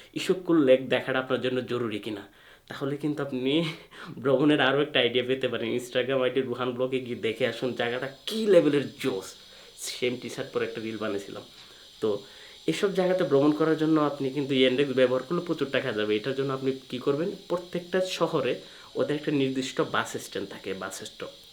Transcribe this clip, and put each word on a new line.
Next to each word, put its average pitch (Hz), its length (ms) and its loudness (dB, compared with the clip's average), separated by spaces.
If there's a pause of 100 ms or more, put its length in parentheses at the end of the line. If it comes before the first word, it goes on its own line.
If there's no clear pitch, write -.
(140)
ইসককুল 170 500 2
লেক 131 240 6
দেখাটা 127 300 0
আপনার 127 220 -2
জন্য 123 260 -2
জরুরি 120 320 -4
কিনা। 101 300 -8 (400)
তাহলে 143 280 -6
কিন্তু 147 260 -4
আপনি 135 420 0 (540)
ভ্রমণের 143 420 4
আরও 135 220 4
একটা 147 180 2
আইডিয়া 123 260 2
পেতে 127 220 0
পারেন। 117 300 -2
Instagram 127 440 0
আইডি 127 180 2
রোহান 123 320 -2
ব্লগে 127 280 -2
গিয়ে 120 160 -6
দেখে 110 300 -2
আসুন 120 260 -2
জায়গাটা 123 360 -2 (180)
কী 220 200 -2
লেভেলের 147 540 6
জোস। 104 340 -4 (420)
সেম - 400 -4
টি 123 120 -10
শার্ট - 240 -10
পরে 117 140 -2
একটা 113 140 -8
রিল 110 160 -8
বানিয়েছিলাম। 101 460 -6 (580)
তো 104 220 0 (440)
এসব 185 280 0
জায়গাতে 180 300 2
ভ্রমণ 139 280 6
করার 156 240 2
জন্য 156 240 4
আপনি 139 300 0
কিন্তু 139 240 -2
Yandex 131 400 4
ব্যবহার 127 280 4
করলে 175 180 -2
প্রচুর 151 300 -4
টাকা 131 220 0
যাবে। 107 240 2
এটার 135 180 -2
জন্য 135 180 -2
আপনি 131 200 -2 (160)
কী 127 100 -6
করবেন, 143 320 0 (180)
প্রত্যেকটা 175 520 -4
শহরে 170 600 0 (340)
ওদের 131 220 0
একটা 151 140 -4
নির্দিষ্ট 131 500 0
বাস 113 360 -2
স্ট্যান্ড 101 340 -8
থাকে, - 240 -8
বাস 95 300 -10
স্টপ, - 240 -12 (240)